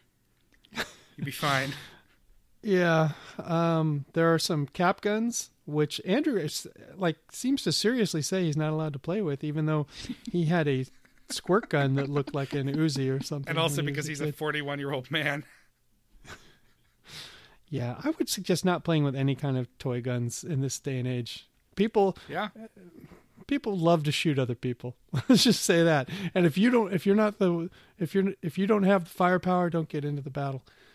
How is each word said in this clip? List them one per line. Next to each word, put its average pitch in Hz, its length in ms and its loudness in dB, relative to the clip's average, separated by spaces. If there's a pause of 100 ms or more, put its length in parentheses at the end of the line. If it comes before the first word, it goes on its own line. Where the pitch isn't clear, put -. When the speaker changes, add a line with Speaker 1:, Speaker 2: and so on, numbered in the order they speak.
(1160)
Speaker 1:
You'd 135 80 -8
be 139 60 -8
fine. 139 460 -2
<laughs> - 60 -16 (800)
Speaker 2:
Yeah. 170 480 4 (280)
Um, 160 760 0
there 165 200 4
are 156 60 2
some 147 260 0
cap 180 340 0
guns, 220 500 -2 (160)
which 151 380 -2
Andrew 254 320 2
is, - 300 -4 (300)
like, 175 200 0 (140)
seems 262 320 -2
to 196 80 0
seriously 202 520 2
say 185 200 0
he's 156 140 0
not 156 160 0
allowed 156 220 -2
to 135 40 -8
play 185 240 -4
with, 147 220 -4
even 151 220 -2
though 151 200 0 (460)
he 175 140 2
had 160 200 2
a 131 180 0 (440)
squirt - 400 0
gun 139 260 2
that 139 140 0
looked 143 260 -2
like 139 200 -4
an 139 200 -2
Uzi 143 420 0
or 143 60 -4
something 143 280 -8
Speaker 1:
And 160 60 -2
also 165 200 0
Speaker 2:
when 143 100 -2
he 143 60 -2
Speaker 1:
because 151 160 -4
Speaker 2:
was - 0 -
a - 20 -6
Speaker 1:
he's 143 100 -6 (100)
a - 20 -8
Speaker 2:
kid. - 60 -10
Speaker 1:
forty-one-year-old 143 760 -4
man. 147 320 -2 (800)
<laughs> - 100 -18 (1300)
Speaker 2:
Yeah, 123 340 -6
I 294 80 -2
would 320 180 -4
suggest 185 360 -2
not 175 200 2
playing 156 200 2
with 135 120 0
any 135 180 2
kind 135 240 -2
of 123 100 -4 (100)
toy 123 220 -4
guns 120 440 -4
in 139 160 -2
this 135 180 -4
day 135 200 -6
and 123 100 -4
age. 123 400 -6 (260)
People, 196 420 2 (120)
Speaker 1:
Yeah. 180 200 -6 (960)
Speaker 2:
people 226 300 -2
love 165 280 4
to 147 80 0
shoot 147 260 0
other 123 160 0
people. 123 420 -6 (160)
<laughs> 131 160 -4
Let's 254 160 8
just 226 200 4
say 170 180 4
that. 151 260 4 (260)
And 180 120 4
if 151 100 2
you 214 140 4
don't, 220 220 2
if 185 140 -2
you're 196 100 6
not 214 220 2
the, 175 320 0 (280)
if 165 160 -4
you're, 196 180 2 (100)
if 165 140 -6
you 190 100 0
don't 208 180 2
have 190 200 4
the - 60 -18
firepower, 180 580 2
don't 165 200 -2
get 147 160 -6
into 147 180 -4
the 139 80 -10
battle. 139 340 -6 (300)